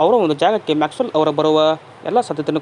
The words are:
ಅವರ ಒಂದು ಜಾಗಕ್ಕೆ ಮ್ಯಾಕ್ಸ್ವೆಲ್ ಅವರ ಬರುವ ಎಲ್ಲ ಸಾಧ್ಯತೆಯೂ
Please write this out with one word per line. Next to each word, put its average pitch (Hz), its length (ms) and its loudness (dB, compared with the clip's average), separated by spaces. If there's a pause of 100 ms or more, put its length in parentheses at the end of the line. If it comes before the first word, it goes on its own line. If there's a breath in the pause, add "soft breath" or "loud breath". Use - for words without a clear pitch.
ಅವರ 196 120 4 (100)
ಒಂದು 156 180 0
ಜಾಗಕ್ಕೆ 196 380 0
ಮ್ಯಾಕ್ಸ್ವೆಲ್ 185 280 -2 (100)
ಅವರ 156 100 2 (100)
ಬರುವ 156 200 2 (500)
ಎಲ್ಲ 220 180 0
ಸಾಧ್ಯತೆಯೂ 151 360 -4